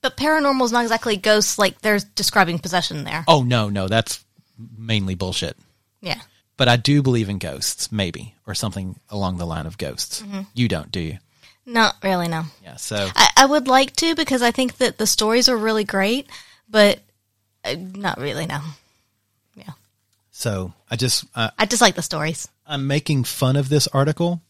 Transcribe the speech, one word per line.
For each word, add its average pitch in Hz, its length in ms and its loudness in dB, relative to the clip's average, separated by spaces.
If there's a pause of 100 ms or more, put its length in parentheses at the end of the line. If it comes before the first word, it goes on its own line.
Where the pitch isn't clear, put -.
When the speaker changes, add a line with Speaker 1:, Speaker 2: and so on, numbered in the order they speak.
Speaker 1:
But 262 160 -2
paranormal 285 480 2
is 233 60 0
not 240 120 2
exactly 226 340 0
ghosts, 208 400 2
like, 196 240 0
they're 214 160 2 (160)
describing 175 460 0
possession 165 460 -4
there. 156 220 -8
Speaker 2:
Oh, 156 140 8
no, 120 280 2
no, 98 180 -2
that's 110 360 -2 (540)
mainly 107 380 -2
bullshit. 92 420 -6 (420)
Speaker 1:
Yeah. 185 220 -8 (360)
Speaker 2:
But 127 100 2
I 120 100 6
do 143 240 4
believe 120 260 2
in 98 120 -4
ghosts, - 520 -8
maybe, 98 440 -4 (100)
or 101 80 -10
something 95 460 -6 (100)
along 95 280 -4
the 87 100 -6
line 78 180 -6
of 82 140 -12
ghosts. - 420 -8
Speaker 1:
Mm-hmm. 202 200 -10 (120)
Speaker 2:
You 123 140 0
don't, 92 240 -6
do 92 80 -8
you? 80 180 -8 (480)
Speaker 1:
Not 233 380 0
really, 180 240 -2
no. 160 160 -6 (200)
Speaker 2:
Yeah, 85 120 -20
so 101 400 -4
Speaker 1:
I, - 200 8
I 262 120 8
would 269 200 2
like 262 280 4
to, 330 180 0
because 277 300 0
I 240 80 4
think 254 260 -2
that 240 220 0
the 214 80 0
stories 233 420 2
are 247 80 0
really 220 280 0
great, 202 420 -2 (420)
but, 208 300 6 (640)
uh, 113 120 -4
not 185 440 -6
really, 147 260 -6
no. 143 140 -8 (960)
Yeah. - 160 -20 (580)
Speaker 2:
So 92 420 -6 (200)
I 117 60 -6
just, - 360 -2
uh, 113 240 -2
Speaker 1:
I 220 80 2
just 226 160 0
like 208 140 4
the 175 80 -6
stories. 156 440 -6 (200)
Speaker 2:
I'm 139 180 -4
making 143 380 0
fun 131 320 0
of 139 140 0
this 147 180 2
article 156 640 0